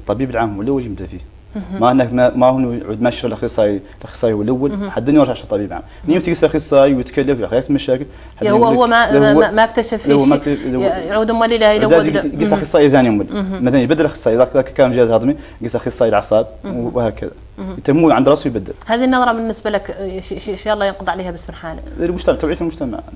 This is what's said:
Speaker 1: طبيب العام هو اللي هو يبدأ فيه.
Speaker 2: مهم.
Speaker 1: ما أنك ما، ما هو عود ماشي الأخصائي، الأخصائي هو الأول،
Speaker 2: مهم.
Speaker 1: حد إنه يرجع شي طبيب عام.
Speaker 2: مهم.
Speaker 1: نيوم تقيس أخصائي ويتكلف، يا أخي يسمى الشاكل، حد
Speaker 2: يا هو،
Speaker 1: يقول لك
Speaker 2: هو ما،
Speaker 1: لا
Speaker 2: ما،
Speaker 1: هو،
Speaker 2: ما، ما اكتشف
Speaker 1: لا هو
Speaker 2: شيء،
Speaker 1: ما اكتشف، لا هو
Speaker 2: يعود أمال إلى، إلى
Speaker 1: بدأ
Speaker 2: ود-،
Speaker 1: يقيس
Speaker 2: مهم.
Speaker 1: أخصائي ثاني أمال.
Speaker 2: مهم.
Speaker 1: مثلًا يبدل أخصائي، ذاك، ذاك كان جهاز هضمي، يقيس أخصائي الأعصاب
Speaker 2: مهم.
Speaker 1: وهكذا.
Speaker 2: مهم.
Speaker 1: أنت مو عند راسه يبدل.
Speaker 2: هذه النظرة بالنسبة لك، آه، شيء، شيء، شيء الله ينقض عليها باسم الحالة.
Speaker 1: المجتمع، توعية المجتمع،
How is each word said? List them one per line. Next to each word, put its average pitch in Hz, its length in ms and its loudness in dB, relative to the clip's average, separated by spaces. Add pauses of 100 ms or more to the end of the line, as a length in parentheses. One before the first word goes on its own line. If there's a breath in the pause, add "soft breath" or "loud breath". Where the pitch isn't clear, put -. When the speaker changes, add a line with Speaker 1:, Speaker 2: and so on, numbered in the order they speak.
Speaker 1:
طبيب 123 240 -2
العام 113 240 -4
هو 98 60 -8
اللي 123 120 -4
هو 135 60 -2
يبدأ 98 280 -8
فيه. 90 120 -14 (380)
Speaker 2:
مهم. 190 240 -10
Speaker 1:
ما 120 100 4
أنك 127 220 2
ما، 123 240 2
ما 127 100 4
هو 131 120 4 (300)
عود 110 140 -6
ماشي 120 240 -2
الأخصائي، 107 540 -2 (200 loud breath)
الأخصائي - 340 -2
هو 104 80 -2
الأول، 131 280 0
Speaker 2:
مهم. 101 200 -6
Speaker 1:
حد 113 180 -4
إنه 147 120 4
يرجع 127 140 2
شي - 120 -10
طبيب 101 260 -4
عام. 87 100 -10
Speaker 2:
مهم. - 280 -8
Speaker 1:
نيوم 170 120 2
تقيس 165 220 0
أخصائي 143 500 2
ويتكلف، 127 460 -2
يا 98 60 -2
أخي 107 100 -2
يسمى 139 200 0
الشاكل، 131 280 -2 (320 loud breath)
حد 220 100 -4
Speaker 2:
يا 208 40 2
هو، 208 60 4
Speaker 1:
يقول 226 160 4
لك 247 60 2
Speaker 2:
هو 247 80 4
ما، 233 260 2
Speaker 1:
لا 277 80 4
Speaker 2:
ما، 143 120 6
Speaker 1:
هو، - 80 6
Speaker 2:
ما، 180 100 4
ما 220 140 4
اكتشف 226 420 -2
Speaker 1:
لا 143 80 4
هو 143 40 6
Speaker 2:
شيء، 135 100 4
Speaker 1:
ما 147 60 4
اكتشف، 143 320 -2
لا 127 100 -2
هو 123 60 -2
Speaker 2:
يعود 202 480 -2
أمال 226 220 2
إلى، 214 240 4
إلى 214 100 2
Speaker 1:
بدأ 165 120 6
Speaker 2:
ود-، 151 360 0
Speaker 1:
يقيس - 140 0
Speaker 2:
مهم. - 100 2
Speaker 1:
أخصائي 147 320 4
ثاني 131 180 4
أمال. 101 260 -2
Speaker 2:
مهم. 185 300 -4
Speaker 1:
مثلًا 127 160 2
يبدل 151 240 2
أخصائي، 117 320 0
ذاك، 123 180 4
ذاك 131 180 0
كان 127 200 2
جهاز 120 180 4
هضمي، 120 260 2 (240 loud breath)
يقيس 117 160 -6
أخصائي 117 320 -2
الأعصاب 107 380 2 (180)
Speaker 2:
مهم. 120 300 -6
Speaker 1:
وهكذا. 110 360 -4 (280)
Speaker 2:
مهم. 190 120 -10
Speaker 1:
أنت 170 200 -4
مو 160 200 4
عند 127 180 4
راسه 151 200 2
يبدل. 110 240 -6 (140)
Speaker 2:
هذه 233 180 0
النظرة 254 280 2
بالنسبة 226 380 -6
لك، 202 200 -4
آه، 185 300 -10
شيء، - 180 -12
شيء، 190 180 -8
شيء 214 160 -4
الله 202 140 -2
ينقض 190 240 -6
عليها 180 200 -8
باسم 170 180 -14
الحالة. 160 320 -14 (200)
Speaker 1:
المجتمع، 175 360 0
توعية 165 240 -4
المجتمع، 156 400 -6 (160)